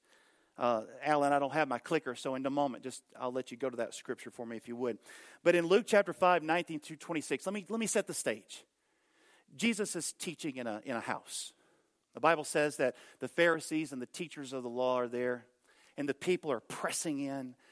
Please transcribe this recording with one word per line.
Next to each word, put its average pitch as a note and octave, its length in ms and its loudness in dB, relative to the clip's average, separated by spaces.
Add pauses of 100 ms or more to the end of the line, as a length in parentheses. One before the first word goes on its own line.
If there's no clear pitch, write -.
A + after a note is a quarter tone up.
(600)
Uh, A#2+ 220 2 (220)
Alan, C#3+ 300 4
I C#3+ 40 6
don't C3+ 160 0
have D3+ 140 2
my B2+ 100 -2
clicker, C#3 380 -2
so C3+ 180 -4
in C3 140 -4
a - 20 -2
moment, C#3+ 340 0
just, B2 200 -10 (160)
I'll B2+ 120 -4
let B2+ 200 -4
you A#2+ 60 -12
go C3 120 -2
to A#2+ 80 -8
that A#2 160 -2
scripture - 380 -10
for B2 120 -12
me A#2 140 -8
if - 100 -16
you A#2+ 80 -8
would. A#2+ 220 -2 (460)
But F3 100 8
in E3+ 140 4
Luke G3 180 6
chapter G3+ 280 6
five, F3+ 280 6
nineteen D#3+ 380 0
through D#3 160 -12
twenty-six, - 500 -4
let F#3+ 80 -2
me, G3+ 160 -6
let A3+ 100 -2
me A3+ 60 0
set G3 220 2
the E3 80 -6
stage. - 500 -4 (880)
Jesus G#3 400 0
is D#3+ 180 -4
teaching D3+ 420 -6
in B2+ 100 -6
a, A2 180 -4
in B2+ 120 -4
a A2+ 40 -2
house. - 540 -6 (640)
The A#2 40 -14
Bible D3+ 240 4
says D3+ 340 2
that B2+ 180 2 (240)
the C3 80 -4
Pharisees D#3+ 640 2
and C3 100 -8
the A#2+ 60 -8
teachers C#3+ 440 -10
of C3 120 -6
the B2 60 -6
law B2+ 280 2
are B2 100 2
there, B2 380 -2 (500)
and C#3+ 140 -2
the C3 60 0
people E3+ 360 0
are A2+ 100 0
pressing - 580 -4
in. C3+ 340 -4 (180)